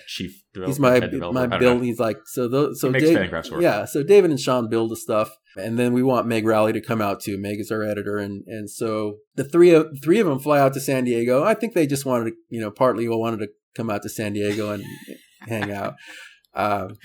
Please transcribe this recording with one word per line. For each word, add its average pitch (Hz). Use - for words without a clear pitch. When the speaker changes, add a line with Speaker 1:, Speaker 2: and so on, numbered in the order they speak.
Speaker 1:
chief -
Speaker 2:
He's -
Speaker 1:
developer, 135
Speaker 2:
my, 127
Speaker 1:
head 123
developer, 87
Speaker 2:
my 127
Speaker 1:
I -
don't 123
Speaker 2:
build, 123
Speaker 1:
know. 120
Speaker 2:
he's 113
like, 110
so 123
tho-, 135
so -
Speaker 1:
He 127
makes 135
Speaker 2:
Dave, 160
Speaker 1:
Fangraphs 87
work. 156
Speaker 2:
yeah, 151
so 143
David 185
and 139
Sean 123
build 113
the 110
stuff, 107
and 110
then 123
we 123
want 127
Meg 113
Rowley 110
to 110
come 113
out 101
too. 101
Meg 101
is 98
our 110
editor, 104
and, 101
and 104
so 110
the 135
three 170
of, 156
three 170
of 208
them 139
fly 143
out 135
to 139
San 131
Diego. 123
I 214
think 226
they 160
just 135
wanted 120
to, 113
you 117
know, 107
partly 117
wanted 113
to 104
come 113
out 101
to -
San 107
Diego 104
and 101
<laughs> -
hang 104
out. 101
Um, 101